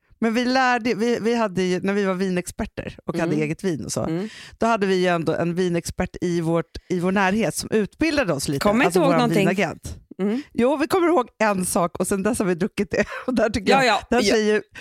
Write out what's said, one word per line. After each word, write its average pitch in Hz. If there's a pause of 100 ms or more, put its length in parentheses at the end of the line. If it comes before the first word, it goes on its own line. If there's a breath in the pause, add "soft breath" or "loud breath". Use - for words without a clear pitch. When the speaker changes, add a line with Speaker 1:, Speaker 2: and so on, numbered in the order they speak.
(200)
Speaker 1:
Men 220
vi 247
lärde, 247
vi, 233
vi 226
hade 196
ju, 180
när 196
vi 202
var 190
vinexperter 185
och 170
hade 170
Speaker 2:
Mm. 151
Speaker 1:
eget 156
vin 156
och -
så, -
Speaker 2:
Mm. 175 (300 loud breath)
Speaker 1:
då 226
hade 214
vi 190
ju 185
ändå 165
en 170
vinexpert 175
i 175
vårt, 165 (120)
i 180
vår 185
närhet 196
som -
utbildade 233
oss 139
lite, 139
Speaker 2:
Kommer 208
inte 269
Speaker 1:
alltså 370
Speaker 2:
ihåg 320
Speaker 1:
våran 170
Speaker 2:
någonting. 226
Speaker 1:
vinagent. 190 (220)
Speaker 2:
Mm. 208 (100)
Speaker 1:
Jo, 262
vi 277
kommer 349
ihåg 254 (100)
en 202
sak 175
och 196
sen 196
dess 214
har 214
vi 180
druckit 196
det. - (100)
<laughs> -
Och 254
där 226
tycker 208
Speaker 2:
Ja, 269
Speaker 1:
jag, 220
Speaker 2:
ja. -
Speaker 1:
där 240
Speaker 2:
Ja. 202
Speaker 1:
säger 214
ju 208 (180 loud breath)